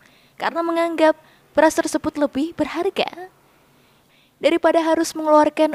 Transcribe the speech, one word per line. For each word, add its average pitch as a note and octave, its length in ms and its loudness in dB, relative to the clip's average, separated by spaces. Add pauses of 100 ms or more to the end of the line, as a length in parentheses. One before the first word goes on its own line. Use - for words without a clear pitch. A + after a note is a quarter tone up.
(400)
karena E4 240 -4
menganggap E4 540 0 (320)
beras D#4 240 2
tersebut D#4 400 -4
lebih D4 400 -4
berharga. F4 720 -6 (1120)
Daripada E4 400 2
harus D#4+ 400 -2
mengeluarkan D4+ 560 2